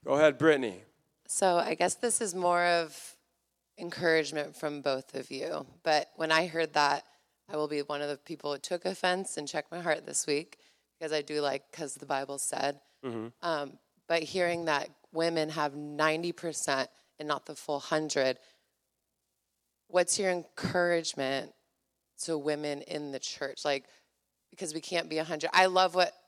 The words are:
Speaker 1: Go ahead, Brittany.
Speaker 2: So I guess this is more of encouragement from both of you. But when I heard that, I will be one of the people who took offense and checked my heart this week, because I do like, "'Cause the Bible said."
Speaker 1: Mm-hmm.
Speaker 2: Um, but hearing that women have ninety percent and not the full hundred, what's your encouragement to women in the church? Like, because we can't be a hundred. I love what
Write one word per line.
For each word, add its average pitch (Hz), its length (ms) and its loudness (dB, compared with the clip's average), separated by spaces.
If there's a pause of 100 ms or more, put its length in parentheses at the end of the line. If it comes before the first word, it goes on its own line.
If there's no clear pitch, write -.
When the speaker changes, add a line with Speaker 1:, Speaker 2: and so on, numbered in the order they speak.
Speaker 1:
Go 135 80 0
ahead, 147 240 6
Brittany. 131 460 4 (440)
Speaker 2:
So 180 300 4
I 160 180 0
guess 180 200 0
this 240 260 0
is 196 120 -4
more 175 320 4
of 170 520 0 (600)
encouragement 160 760 0
from 147 240 -6
both 135 360 -4
of 131 140 -8
you. 143 360 -6 (180)
But 151 320 2
when 160 160 0
I 160 160 6
heard 160 280 -2
that, 143 280 4 (480)
I 151 60 -4
will 151 100 0
be 147 140 -4
one 143 200 -4
of 147 60 -4
the 143 80 -4
people 147 380 -8
who 143 40 -6
took - 280 -6
offense 185 500 -2
and 147 100 -6
checked 151 240 -6
my 175 120 -10
heart 160 240 0
this - 200 -4
week, 151 340 -2 (380)
because 160 140 -4
I 151 100 0
do 147 200 -4
like, 139 320 -2
"'Cause 151 220 -8
the - 100 -16
Bible 139 320 -4
said." 139 420 -2 (240)
Speaker 1:
Mm-hmm. 117 240 -6 (140)
Speaker 2:
Um, 147 380 -4 (280)
but 165 160 2
hearing 175 420 0
that 151 240 2 (220)
women 165 380 0
have 147 260 -2
ninety 156 560 0
percent 147 580 -2 (300)
and 151 80 -8
not 147 180 -2
the 151 100 -12
full 143 260 -4
hundred, 143 580 0 (1500)
what's 175 280 4
your 190 140 2
encouragement 165 1200 0 (680)
to 160 180 -2
women 147 460 -2
in 147 280 -6
the 131 80 -6
church? - 460 -8
Like, 139 240 -2 (640)
because 165 220 -8
we 160 60 -6
can't 165 300 -4
be 156 80 -2
a 156 80 0
hundred. 160 260 -4
I 185 140 6
love 185 300 4
what 180 180 4 (140)